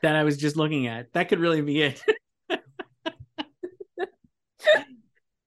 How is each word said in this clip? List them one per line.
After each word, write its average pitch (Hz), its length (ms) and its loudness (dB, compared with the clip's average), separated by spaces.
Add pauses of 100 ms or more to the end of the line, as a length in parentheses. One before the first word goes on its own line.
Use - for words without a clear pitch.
That 151 120 2
I 156 100 2
was 147 120 2
just 147 220 -2
looking 151 300 0
at. 117 260 -10
That 170 160 -2
could 190 100 2
really 165 220 2
be 147 200 0
it. 139 200 -2 (480)
<laughs> - 80 -2 (3000)